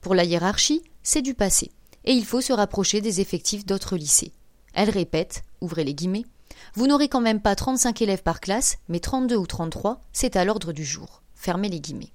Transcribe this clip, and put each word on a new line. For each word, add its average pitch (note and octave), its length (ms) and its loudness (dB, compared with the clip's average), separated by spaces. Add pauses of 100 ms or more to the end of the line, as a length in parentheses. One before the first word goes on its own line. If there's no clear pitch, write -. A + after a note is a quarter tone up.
Pour F3+ 120 0
la F3+ 100 6
hiérarchie, F3+ 600 2 (180)
c'est - 220 0
du C4 100 -4
passé, - 380 0 (340)
et A#3+ 60 4
il A#3+ 140 4
faut B3 160 0
se B3+ 120 0
rapprocher G3+ 480 0
des G3+ 200 0
effectifs G3+ 440 -4
d'autres F#3+ 320 -2
lycées. - 360 0 (400)
Elle G3+ 160 2
répète, E3+ 540 -2 (180)
ouvrez E3 220 -2
les C#3+ 120 -2
guillemets, « F#3 300 -2 (500)
Vous A#3+ 120 2
n'aurez C#4+ 200 6
quand C4 140 2
même A3 200 2
pas G3+ 140 4
trente-cinq B3 460 0
élèves G3 220 2
par E3+ 180 -2
classe, G#3 360 0 (120)
mais E3+ 100 -2
trente-deux B3+ 380 0
ou F3+ 100 0
trente-trois, E3+ 540 -4 (100)
c'est - 240 0
à F#3 80 4
l'ordre F#3 300 0
du D3 100 -8
jour. » - 380 -10 (140)
Fermez F#3+ 340 -2
les E3+ 100 -4
guillemets. C#3+ 360 -12